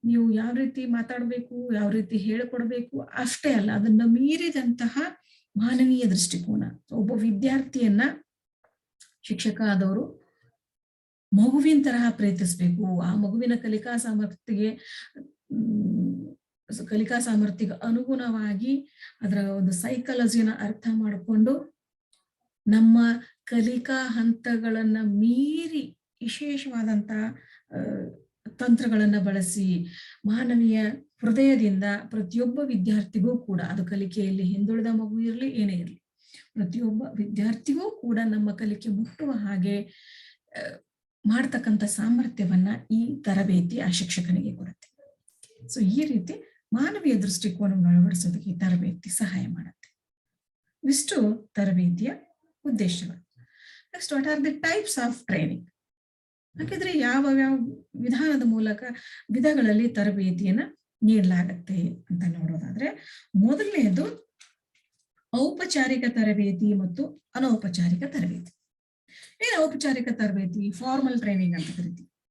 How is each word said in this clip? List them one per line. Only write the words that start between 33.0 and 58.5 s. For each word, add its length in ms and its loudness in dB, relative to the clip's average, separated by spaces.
ಕೂಡ, 240 -4
ಅದು 240 -4
ಕಲಿಕೆಯಲ್ಲಿ 580 -2
ಹಿಂದುಳಿದ 480 0
ಮಗು 280 -2
ಇರ್ಲಿ, 300 -4
ಏನೇ 240 -2
ಇರ್ಲಿ, 300 -8
ಪ್ರತಿಯೊಬ್ಬ 500 -2
ವಿದ್ಯಾರ್ಥಿಗೂ 760 -4
ಕೂಡ 320 -4
ನಮ್ಮ 320 -2
ಕಲಿಕೆ 340 -6
ಮುಟ್ಟುವ 420 -4
ಹಾಗೆ, 500 -2
ಆ, 20 -12
ಮಾಡ್ತಕ್ಕಂಥ 580 0
ಸಾಮರ್ಥ್ಯವನ್ನ 840 0
ಈ 300 0
ತರಬೇತಿ 580 0
ಆ 80 -2
ಶಿಕ್ಷಕನಿಗೆ 680 -2
ಕೊಡುತ್ತೆ. 320 -16
So 160 -2
ಈ 220 4
ರೀತಿ 280 -2
ಮಾನವೀಯ 420 2
ದೃಷ್ಟಿಕೋನವನ್ನು 760 2
ಅಳವಡಿಸೋದಕ್ಕೆ 600 4
ಈ 100 -6
ತರಬೇತಿ 500 -2
ಸಹಾಯ 380 -4
ಮಾಡುತ್ತೆ. 480 -12
ಇಷ್ಟು 640 0
ತರಬೇತಿಯ 560 2
ಉದ್ದೇಶಗಳು. 640 -2
Next, 180 -8
what 160 0
are 160 0
the 100 0
types 540 -2
of 60 -4
training? 320 -2
ಹಾಗಿದ್ರೆ 400 -4
ಯಾವ 280 2
ಯಾವ 180 2
ವಿಧಾನದ 440 0
ಮೂಲಕ, 380 0